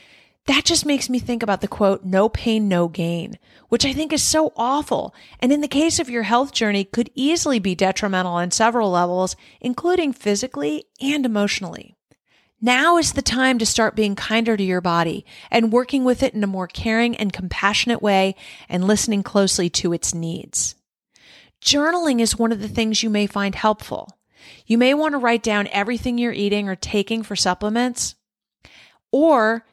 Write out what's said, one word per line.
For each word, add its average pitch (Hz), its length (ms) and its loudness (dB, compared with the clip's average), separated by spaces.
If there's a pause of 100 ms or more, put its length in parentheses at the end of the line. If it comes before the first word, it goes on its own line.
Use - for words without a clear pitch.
(460)
That 277 180 2
just 339 220 0
makes 285 240 0
me 247 100 -2
think 233 240 -4
about 202 160 0
the 202 80 -4
quote, 196 380 0
"No 190 240 4
pain, 214 400 0
no 175 180 2
gain," 170 520 -6 (280)
which - 180 2
I 277 60 0
think 302 220 -4
is 294 100 0
so 311 320 2
awful, 262 580 -2 (280)
and 254 100 4
in 294 80 4
the 294 80 -2
case 311 320 0
of 262 100 -4
your 240 140 -4
health 240 300 0
journey, 202 320 0
could - 280 -4
easily 285 460 0
be 185 160 -2
detrimental 185 600 0
on 175 160 -2
several 226 380 2
levels, 180 460 0 (240)
including 320 540 0
physically 269 720 -4 (160)
and 277 240 0
emotionally. 202 720 -4 (640)
Now 262 360 4
is 320 140 0
the 277 100 -4
time 254 380 2
to 220 60 0
start - 320 0
being 208 180 0
kinder 226 400 0
to 202 80 0
your 185 160 0
body 170 460 0 (260)
and 226 220 4
working 254 320 2
with 247 180 2
it 247 100 0
in 214 80 -4
a 202 60 0
more 185 200 -4
caring 233 500 -2
and 202 160 -4
compassionate 208 680 -2
way 190 320 2 (360)
and 180 180 0
listening 208 360 0
closely 190 480 0
to - 200 -2
its - 240 -4
needs. - 600 -8 (840)
Journaling 294 640 2
is 226 160 0
one 226 140 0
of 208 100 -2
the 214 60 -6
things 220 340 -2
you 226 80 -2
may 208 160 2
find 196 300 -4
helpful. - 600 -4 (520)
You 226 100 4
may 254 160 4
want 302 200 0
to - 40 -2
write 233 240 2
down 208 300 0
everything 240 480 -2
you're 240 120 0
eating 202 380 -2
or 185 60 -6
taking 214 480 -2
for 202 120 -8
supplements, 214 800 -2 (960)
or 240 600 4